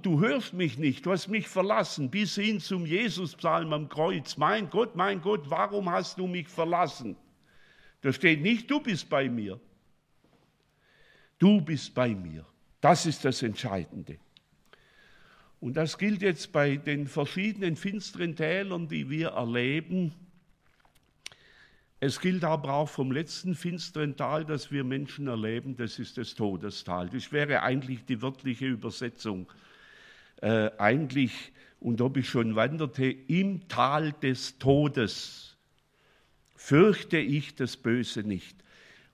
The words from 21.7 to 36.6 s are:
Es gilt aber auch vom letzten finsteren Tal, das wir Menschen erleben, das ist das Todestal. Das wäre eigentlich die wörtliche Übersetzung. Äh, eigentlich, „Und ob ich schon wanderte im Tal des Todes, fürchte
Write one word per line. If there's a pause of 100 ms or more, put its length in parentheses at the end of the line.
Es
gilt
aber
auch
vom
letzten
finsteren
Tal,
das
wir
Menschen
erleben,
das
ist
das
Todestal.
Das
wäre
eigentlich
die
wörtliche
Übersetzung. (920)
Äh,
eigentlich, (280)
„Und
ob
ich
schon
wanderte
im
Tal
des
Todes, (1000)
fürchte